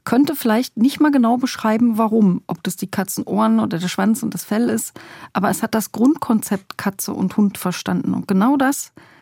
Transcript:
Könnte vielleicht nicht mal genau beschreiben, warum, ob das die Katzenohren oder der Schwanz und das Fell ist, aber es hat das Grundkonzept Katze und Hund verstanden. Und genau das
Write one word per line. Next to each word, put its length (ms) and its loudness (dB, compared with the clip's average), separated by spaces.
Könnte 320 2
vielleicht 400 0
nicht 240 2
mal 100 6
genau 260 4
beschreiben, 640 0
warum, 480 4
ob 160 -8
das 140 -6
die 100 -6
Katzenohren 720 0
oder 200 -2
der 100 -4
Schwanz 340 0
und 120 -4
das 100 -10
Fell 240 0
ist, 240 -4
aber 180 0
es 140 -2
hat 100 -4
das 160 -2
Grundkonzept 880 0
Katze 340 -6
und 240 -4
Hund 220 2
verstanden. 560 -4
Und 140 -4
genau 280 2
das 360 -2